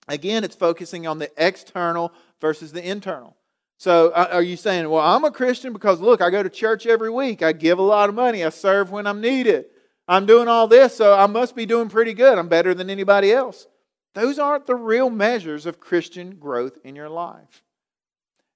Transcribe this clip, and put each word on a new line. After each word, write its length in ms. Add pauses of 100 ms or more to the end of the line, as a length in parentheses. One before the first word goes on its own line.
again, 360
it's 120
focusing 520
on 120
the 160
external 800 (260)
versus 320
the 160
internal. 480 (440)
So, 300
uh, 220
are 100
you 160
saying, 320
"Well, 140
I'm 200
a 80
Christian 420
because, 260
look, 220
I 100
go 100
to 80
church 380
every 240
week. 320
I 80
give 260
a 60
lot 260
of 60
money. 280
I 60
serve 420
when 140
I'm 160
needed. 440 (420)
I'm 180
doing 220
all 200
this, 280
so 180
I 140
must 280
be 120
doing 220
pretty 240
good. 260
I'm 80
better 260
than 160
anybody 420
else"? 360 (480)
Those 240
aren't 260
the 80
real 380
measures 560
of 120
Christian 580
growth 460
in 120
your 140
life. 540 (920)